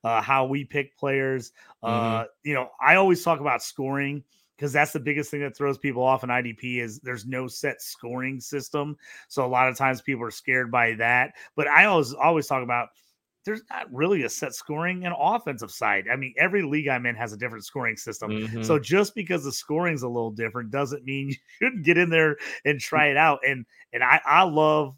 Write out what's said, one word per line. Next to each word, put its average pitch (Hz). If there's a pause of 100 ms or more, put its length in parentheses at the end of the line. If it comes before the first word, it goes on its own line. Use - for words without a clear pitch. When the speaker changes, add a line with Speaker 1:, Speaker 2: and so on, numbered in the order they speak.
Speaker 1:
uh, 113
how 135
we 139
pick 139
players. 135 (320)
Speaker 2:
Mm-hmm. 117
Speaker 1:
Uh, - (200)
you 147
know, 127 (120)
I 147
always 185
talk 165
about 135
scoring 139 (340)
'cause 143
that's 147
the 160
biggest 143
thing 143
that 139
throws 139
people 127
off 131
in 123
I 123
D 120
P 123
is 113
there's 123
no 127
set 123
scoring 127
system. 143 (320)
So 135
a -
lot 127
of 127
times 131
people 123
are 110
scared 127
by 120
that. 120 (240)
But 143
I 160
always, 156
always 147
talk 131
about 120 (560)
there's 214
not -
really 160
a 113
set -
scoring 175
and 175
offensive 143
side. 101
I 127
mean, 135
every 180
league 147
I'm 127
in 120
has 110
a 107
different 113
scoring 120
system. 107
Speaker 2:
Mm-hmm. 110
Speaker 1:
So 147
just 180
because 175
the 139
scoring's 156
a 127
little 117
different 113
doesn't 139
mean 139
<laughs> -
you 139 (260)
shouldn't 226
get 165
in 175
there 160 (260)
and 143
try 151
it 139
out. 151
And, 131 (280)
and 120
I, 135
I 160
love 156